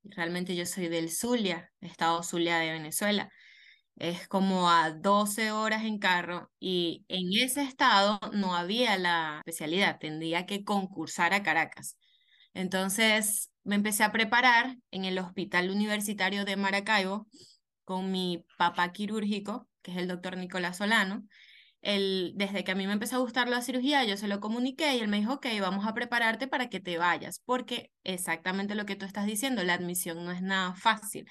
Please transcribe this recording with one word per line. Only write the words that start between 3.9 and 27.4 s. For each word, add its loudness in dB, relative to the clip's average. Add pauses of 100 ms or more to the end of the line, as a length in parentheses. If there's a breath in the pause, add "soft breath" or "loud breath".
Es -6
como 4
a 6
doce 2
horas -2
en -2
carro 0 (100)
y -2
en -2 (100)
ese -2
estado 4 (140)
no 2
había 2
la 0
especialidad, 0
tendría -4
que -6
concursar 0
a 2
Caracas. 0 (560 soft breath)
Entonces 0 (120)
me 0
empecé 2
a 2
preparar 4 (160)
en -6
el 0
Hospital -2
Universitario 0
de -2
Maracaibo 0 (580 loud breath)
con -2
mi -2 (140)
papá 2
quirúrgico, -4 (140)
que -12
es -4
el -2
doctor -6
Nicolás -4
Solano, 2 (600 loud breath)
él, 0
desde -2
que -2
a 0
mí 0
me 0
empezó -2
a 2
gustar 0
la 0
cirugía, 2
yo 0
se -4
lo -2
comuniqué 0
y 2
él 0
me 2
dijo, 0
"Ok, -8 (140)
vamos 0
a -2
prepararte 0
para -2
que -6
te -4
vayas", 0